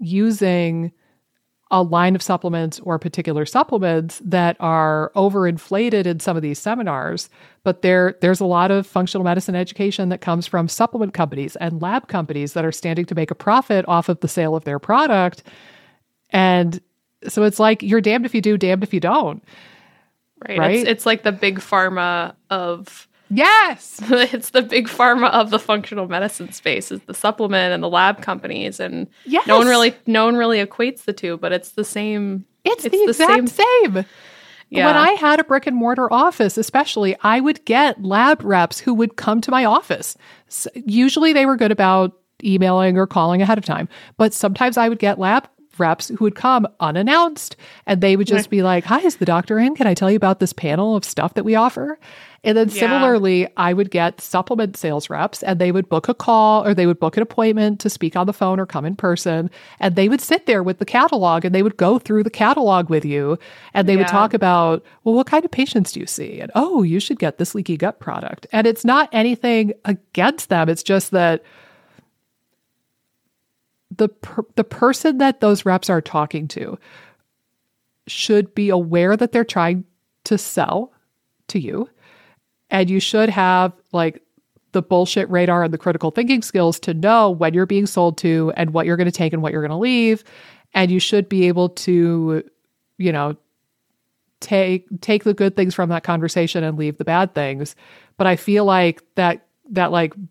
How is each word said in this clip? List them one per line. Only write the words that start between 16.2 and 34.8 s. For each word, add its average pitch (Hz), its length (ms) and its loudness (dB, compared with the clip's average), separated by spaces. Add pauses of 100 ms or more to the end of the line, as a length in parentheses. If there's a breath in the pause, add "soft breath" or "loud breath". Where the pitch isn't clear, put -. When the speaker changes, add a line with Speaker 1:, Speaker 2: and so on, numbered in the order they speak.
Speaker 1:
And 180 500 2 (480)
so - 140 -2
it's 214 180 2
like, 220 220 2
you're 202 180 2
damned 220 240 0
if 262 100 -6
you 233 60 0
do, 208 160 2
damned 190 260 0
if 202 120 -4
you 180 60 -2
don't. 170 440 -2 (1040 soft breath)
Speaker 2:
Right. 196 100 -6
Speaker 1:
Right? 170 200 2
Speaker 2:
It's, 240 100 -2
it's 226 180 -2
like 220 160 0
the 214 100 0
big 190 280 -4
pharma 175 760 -2 (160)
of 180 540 -8 (260)
Speaker 1:
Yes. 330 720 2
Speaker 2:
<laughs> 214 60 -2
It's 247 420 0
the 254 100 4
big 240 260 -2
pharma 247 400 2
of 220 220 0
the 214 80 0
functional 208 500 -4
medicine 180 420 -6
space, - 400 -6
is 190 120 -10
the - 100 -16
supplement 196 640 -2
and 170 80 -4
the 170 80 -4
lab 190 320 0
companies. 190 580 -10
And 185 260 -8 (400 soft breath)
no 220 120 6
one 240 80 4
Speaker 1:
Yes. 247 40 4
Speaker 2:
really, 240 240 4 (120)
no 220 180 2
one 233 120 2
really 226 280 0
equates 240 400 -6
the 202 80 -4
two, 175 240 -8
but 175 160 -6
it's - 200 -4
the 214 120 -6
same. 208 640 -6 (180)
Speaker 1:
It's 453 220 -2
Speaker 2:
It's 285 100 -2
Speaker 1:
the 415 80 2
Speaker 2:
the 370 60 4
Speaker 1:
exact 311 400 2
Speaker 2:
same. 440 420 4
Speaker 1:
same. 185 120 -2 (640 loud breath)
Speaker 2:
Yeah. - 160 2